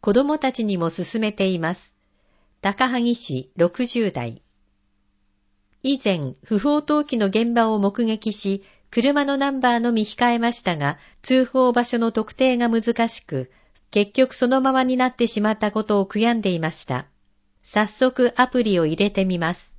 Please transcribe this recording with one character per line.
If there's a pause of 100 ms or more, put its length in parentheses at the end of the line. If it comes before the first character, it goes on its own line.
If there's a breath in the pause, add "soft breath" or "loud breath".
子
供
た
ち
に
も
勧
め
て
い
ま
す。 (680)
高
萩
市、
六
十
代。 (1400)
以
前、 (100)
不
法
投
棄
の
現
場
を
目
撃
し、 (320 soft breath)
車
の
ナ
ン
バ
ー
の
み
控
え
ま
し
た
が、 (240 soft breath)
通
報
場
所
の
特
定
が
難
し
く、 (400 soft breath)
結
局
そ
の
ま
ま
に
な
っ
て
し
ま
っ
た
こ
と
を
悔
や
ん
で
い
ま
し
た。 (540)
早
速
ア
プ
リ
を
入
れ
て
み
ま
す。